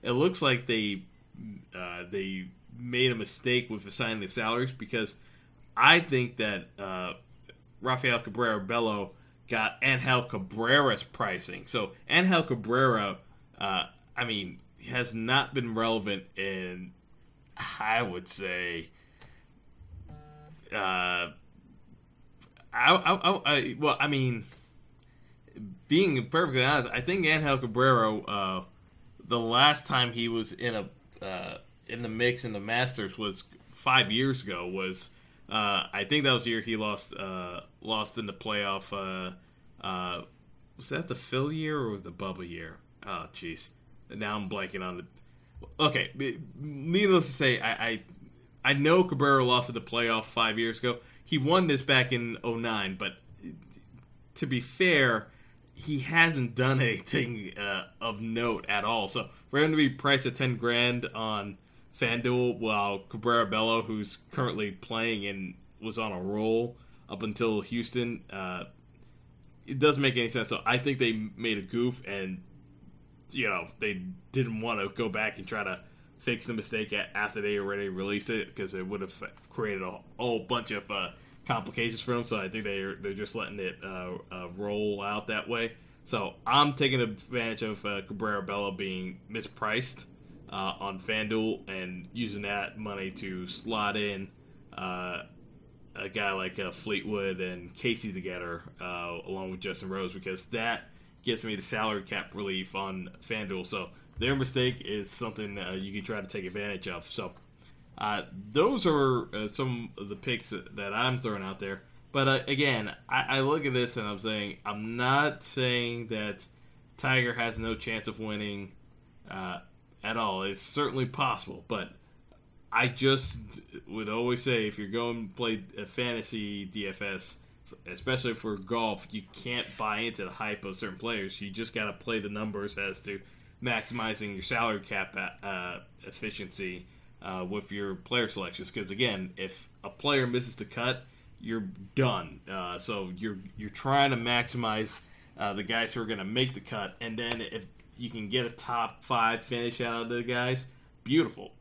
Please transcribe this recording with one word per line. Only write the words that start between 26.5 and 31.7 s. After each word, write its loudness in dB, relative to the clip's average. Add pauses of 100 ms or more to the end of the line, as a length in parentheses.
honest, 4
I 0
think 2
Angel 4
Cabrera, 6
uh, 0 (640)
the 2
last 6
time 4
he 0
was -2
in -2
a, -10
uh, -6 (300)